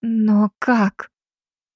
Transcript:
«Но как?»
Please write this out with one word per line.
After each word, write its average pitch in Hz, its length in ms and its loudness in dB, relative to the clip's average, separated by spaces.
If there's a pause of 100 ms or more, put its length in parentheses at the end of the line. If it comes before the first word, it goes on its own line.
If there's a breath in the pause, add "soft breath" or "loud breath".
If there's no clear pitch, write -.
«Но 214 580 0
как?» 226 520 -2 (640)